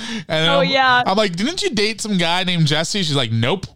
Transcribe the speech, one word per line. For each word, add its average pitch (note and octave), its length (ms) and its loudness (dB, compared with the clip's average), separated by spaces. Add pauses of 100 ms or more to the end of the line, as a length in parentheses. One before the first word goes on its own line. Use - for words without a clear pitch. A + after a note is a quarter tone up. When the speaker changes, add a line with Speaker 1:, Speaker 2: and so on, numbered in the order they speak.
Speaker 1:
And A3+ 180 -8
then D#3+ 220 0
Speaker 2:
Oh, C#4 120 2
Speaker 1:
I'm, C4+ 100 0
Speaker 2:
yeah. C4 340 4
Speaker 1:
I'm F#3+ 140 0
like, G3+ 180 0
"Didn't C#4+ 260 -2
you G4+ 60 0
date G#3+ 320 -2
some G#3+ 160 -2
guy F3 280 2
named F3 220 2
Jesse?" D#3+ 360 0
She's D#3 120 -2
like, B2+ 160 0
"Nope." A#2 460 0